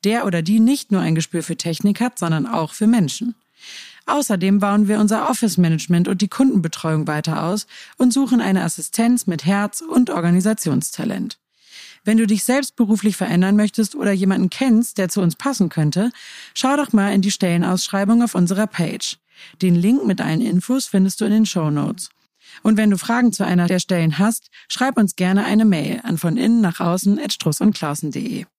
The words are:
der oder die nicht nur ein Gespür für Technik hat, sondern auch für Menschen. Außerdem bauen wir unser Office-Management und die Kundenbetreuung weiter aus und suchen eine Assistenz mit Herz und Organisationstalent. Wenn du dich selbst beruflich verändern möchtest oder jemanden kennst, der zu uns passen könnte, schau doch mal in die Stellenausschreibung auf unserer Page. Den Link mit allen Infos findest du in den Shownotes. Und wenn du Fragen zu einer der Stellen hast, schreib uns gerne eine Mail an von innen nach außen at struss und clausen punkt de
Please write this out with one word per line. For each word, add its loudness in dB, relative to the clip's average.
der 0
oder 0
die 2
nicht 2
nur 2
ein 0
Gespür -4
für -6
Technik -2
hat, -4
sondern 0
auch -4
für 0
Menschen. 0
Außerdem 0
bauen 2
wir 0
unser 0
Office-Management 0
und -2
die 0
Kundenbetreuung 0
weiter -4
aus -4
und 4
suchen 2
eine 2
Assistenz -2
mit -4
Herz 0
und 2
Organisationstalent. -2
Wenn 2
du 4
dich 2
selbst 0
beruflich 2
verändern 2
möchtest 0
oder 0
jemanden 0
kennst, 0
der 0
zu -2
uns 0
passen -2
könnte, 0
schau 0
doch -2
mal 2
in 4
die 0
Stellenausschreibung 0
auf -2
unserer 0
Page. -6
Den 4
Link 2
mit 0
allen -2
Infos -2
findest 0
du -2
in 0
den 4
Shownotes. -4
Und 2
wenn 4
du 2
Fragen 0
zu -4
einer 2
der 0
Stellen 0
hast, 0
schreib -2
uns 2
gerne 0
eine 2
Mail 0
an -4
von -2
innen 2
nach 0
außen 0
at -6
struss -2
und 2
clausen -6
punkt -8
de -8